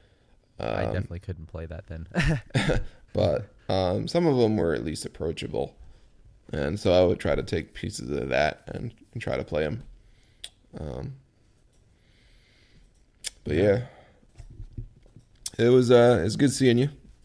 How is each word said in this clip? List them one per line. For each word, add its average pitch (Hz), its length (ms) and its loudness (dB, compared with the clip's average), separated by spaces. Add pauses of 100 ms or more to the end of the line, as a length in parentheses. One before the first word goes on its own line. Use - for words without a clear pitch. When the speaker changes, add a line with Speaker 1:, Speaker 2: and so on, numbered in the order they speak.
(600)
Speaker 1:
I 55 260 -4
Speaker 2:
Um, 57 80 -4
Speaker 1:
definitely 87 260 -8
couldn't 82 280 -12
play 82 180 -12
that 80 220 -14
then. 82 260 -12
<laughs> 147 680 0 (180)
Speaker 2:
<laughs> - 140 -20
but, 98 340 0 (220)
um, 104 400 0
some 175 160 2
of 143 120 4
them 110 200 4
were 82 160 2
at 58 100 -4
least 78 220 -6
approachable. - 680 -6 (760)
And 78 280 -2
so 92 140 2
I 90 120 6
would - 140 2
try 71 160 0
to 69 80 -2
take - 300 -6
pieces - 360 -10
of 67 200 -4
that 69 380 0
and, - 260 -10 (200)
and 117 80 -10
try - 160 -4
to 65 80 -4
play 78 200 -2
'em. 110 180 -6 (920)
Um, 71 380 -10 (2250)
but 76 120 -4
Speaker 1:
Yeah. 101 300 2 (1700)
Speaker 2:
yeah, 120 80 2
it 120 40 6
was, 123 220 6
uh, 120 340 8
it's 101 100 -2
good 139 160 2
seeing 123 260 4
you. 139 120 2 (360)